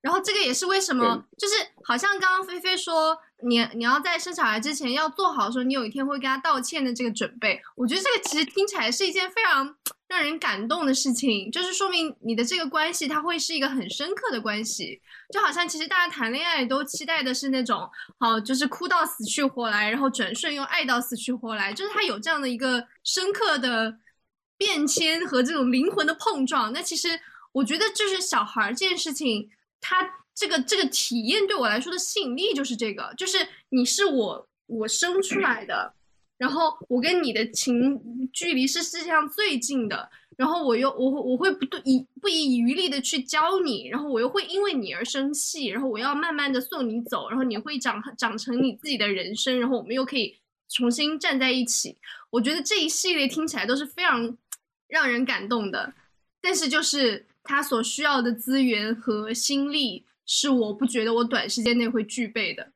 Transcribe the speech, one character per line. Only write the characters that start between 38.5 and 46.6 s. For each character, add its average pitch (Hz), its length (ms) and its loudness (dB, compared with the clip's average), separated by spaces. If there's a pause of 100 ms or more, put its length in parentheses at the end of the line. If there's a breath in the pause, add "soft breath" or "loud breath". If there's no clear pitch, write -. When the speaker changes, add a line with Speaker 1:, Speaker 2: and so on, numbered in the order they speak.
Speaker 1:
离 262 120 4
是 320 160 0
世 339 160 -6
界 320 80 -8
上 311 220 2
最 349 300 0
近 247 300 -2
的， - 220 -6 (260 loud breath)
然 262 120 2
后 339 160 0
我 233 120 4
又， 262 140 2
我， 262 200 2 (120)
我 254 140 2
会 381 160 4
不 381 120 -2
对， - 200 -6
以， 262 220 4 (140)
不 403 80 0
遗 302 300 2
余 240 160 4
力 359 140 0
的 277 120 -2
去 262 220 -2
教 330 380 2
你， 247 280 -2
然 277 140 -4
后 294 80 -4
我 226 100 2
又 247 80 2
会 381 180 0
因 370 160 0
为 392 120 0
你 196 180 -2
而 180 120 -4
生 277 280 -2
气， 285 340 -4
然 202 140 -4
后 269 80 -2
我 208 100 -4
要 269 160 -2
慢 320 200 -2
慢 285 180 0
的 254 80 2